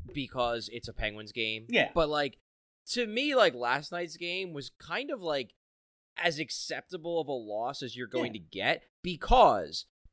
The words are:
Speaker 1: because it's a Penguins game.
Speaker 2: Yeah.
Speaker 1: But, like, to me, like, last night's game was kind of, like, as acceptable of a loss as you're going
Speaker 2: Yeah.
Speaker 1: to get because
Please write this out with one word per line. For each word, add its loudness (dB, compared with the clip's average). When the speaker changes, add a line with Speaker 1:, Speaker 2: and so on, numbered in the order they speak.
Speaker 1:
because -2
it's -10
a -12
Penguins -4
game. -4
Speaker 2:
Yeah. 2
Speaker 1:
But, 2
like, -2
to 0
me, -2
like, 6
last -2
night's -6
game -6
was -8
kind -6
of, -6
like, -2
as 2
acceptable -4
of -6
a -4
loss -4
as -8
you're -6
going -2
Speaker 2:
Yeah. -10
Speaker 1:
to -20
get 0
because 6